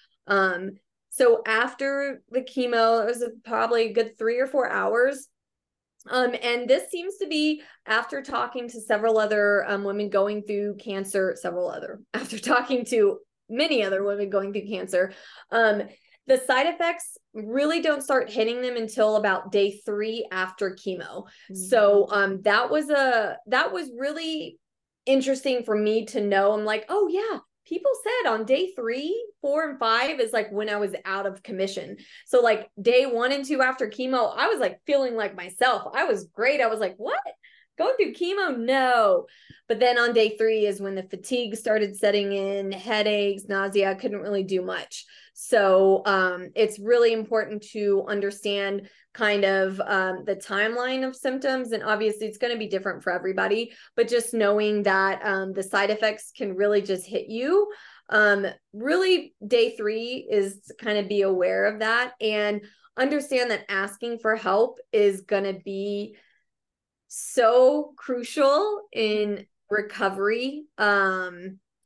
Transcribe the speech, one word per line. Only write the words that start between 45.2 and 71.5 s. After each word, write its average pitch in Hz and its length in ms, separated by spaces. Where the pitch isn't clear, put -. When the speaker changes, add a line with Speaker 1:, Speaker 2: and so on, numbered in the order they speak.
Speaker 1:
So, 190 720
um, 185 480
it's 208 240
really 233 340
important 214 500
to 202 360
understand 202 800
kind 208 320
of, 190 360
um, 185 440
the 202 120
timeline 240 720
of 262 100
symptoms. 262 560
And 220 100
obviously 214 440
it's 202 120
gonna 240 180
be 220 120
different 185 340
for 185 100
everybody, 190 600
but 226 120
just 233 240
knowing 208 520
that, 190 400
um, 190 280
the 196 100
side 202 280
effects 214 460
can 202 180
really 202 260
just 196 260
hit 196 220
you. 339 420
Um, 202 380
really 330 640
day 233 300
three 226 540
is 202 380
to - 60
kind 214 220
of 202 120
be 202 140
aware 190 440
of 214 140
that 233 400
and 208 420
understand 269 540
that 208 180
asking 208 520
for 220 160
help 214 420
is 202 300
gonna 196 420
be 202 520
so 254 880
crucial 285 880
in 208 540
recovery. 208 920
Um, 190 800